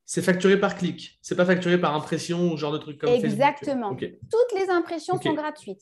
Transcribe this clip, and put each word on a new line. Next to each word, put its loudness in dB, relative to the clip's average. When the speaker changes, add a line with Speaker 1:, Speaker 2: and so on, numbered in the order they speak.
Speaker 1:
c'est -4
facturé 4
par 0
clic. -6
C'est -8
pas 4
facturé 4
par 0
impression -2
ou -2
genre -4
de -2
truc -12
comme 0
Facebook. 4
Speaker 2:
Exactement. 0
Speaker 1:
Ok. -6
Speaker 2:
Toutes 2
les 0
impressions -2
Speaker 1:
Ok. -2
Speaker 2:
sont 0
gratuites. -8